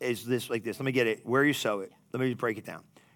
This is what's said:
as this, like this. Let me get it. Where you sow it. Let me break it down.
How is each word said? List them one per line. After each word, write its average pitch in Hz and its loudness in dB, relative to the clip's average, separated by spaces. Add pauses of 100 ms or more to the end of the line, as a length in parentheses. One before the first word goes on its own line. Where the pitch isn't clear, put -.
as 120 -2
this, 120 0
like 117 -2
this. 110 -4
Let 135 -4
me 131 0
get 120 4
it. 110 -2
Where 131 4
you 143 4
sow 107 0
it. 95 -10 (220)
Let 123 -2
me 127 0
break 110 -2
it 107 -12
down. 82 -12 (320)